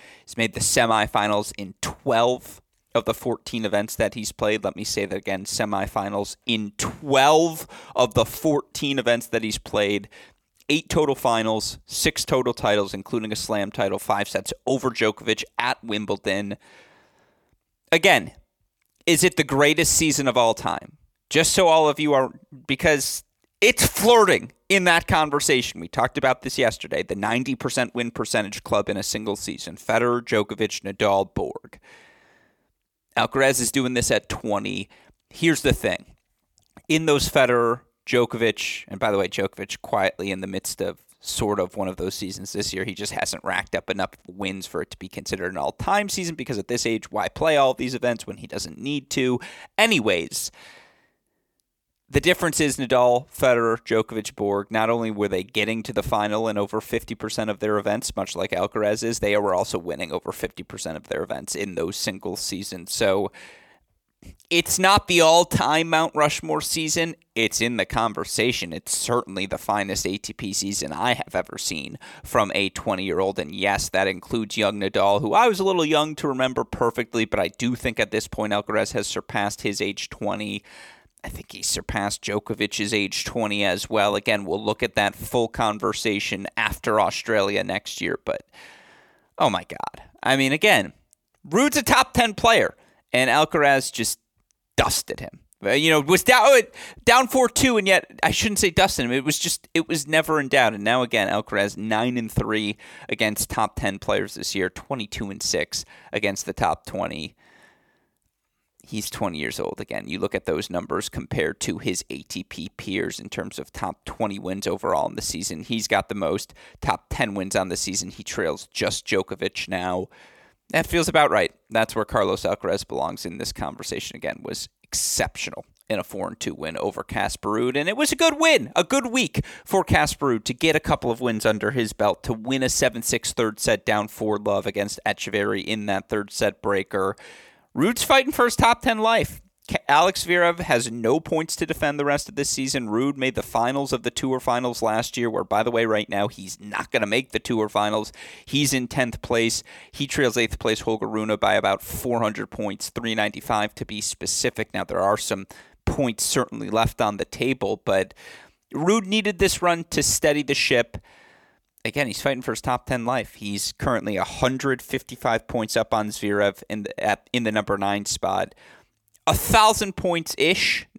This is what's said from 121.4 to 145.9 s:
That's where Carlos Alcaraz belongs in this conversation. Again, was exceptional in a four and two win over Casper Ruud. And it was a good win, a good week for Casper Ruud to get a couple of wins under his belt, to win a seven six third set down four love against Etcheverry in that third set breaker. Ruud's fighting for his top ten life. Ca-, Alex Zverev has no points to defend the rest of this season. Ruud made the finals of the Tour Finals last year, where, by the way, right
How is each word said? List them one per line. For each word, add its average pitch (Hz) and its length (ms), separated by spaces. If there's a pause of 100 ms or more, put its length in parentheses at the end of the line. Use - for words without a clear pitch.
That's 113 260
where 110 100
Carlos 101 380
Alcaraz 98 440
belongs 76 380
in - 140
this - 120
conversation. - 640
Again, - 260
was - 280 (140)
exceptional - 800 (240)
in 107 100
a 90 40
four 95 260
and - 100
two - 140
win 80 240
over - 260
Casper - 460
Ruud. 120 260
And 147 140
it 214 80
was 294 160
a 269 40
good 330 220
win, 302 340
a 175 120
good 269 220
week 240 360 (220)
for 190 180
Casper 151 440
Ruud 113 180
to 120 80
get 156 240
a - 40
couple 135 300
of 113 80
wins 117 260
under 107 260
his 117 200
belt, 104 320
to - 80
win 123 320
a 127 60
seven 120 320
six - 320
third 110 260
set 107 260
down 104 220
four 107 300
love 104 280
against 101 400
Etcheverry 104 560
in 107 260
that 98 200
third 104 240
set 104 300
breaker. 98 560 (580)
Ruud's 202 280
fighting 269 280
for 247 140
his 240 100
top 233 260
ten 233 160
life. 220 420 (300)
Ca-, - 80 (100)
Alex 165 380
Zverev 170 360
has 127 280
no 117 300
points 160 380
to 170 100
defend 147 320
the 143 60
rest 143 220
of - 60
this 139 160
season. 131 380
Ruud 131 300
made 131 180
the 104 80
finals 131 500
of 120 80
the 120 80
Tour 131 300
Finals 123 420
last 113 340
year, 117 140
where, 107 140
by 101 180
the 117 80
way, 117 160
right 110 240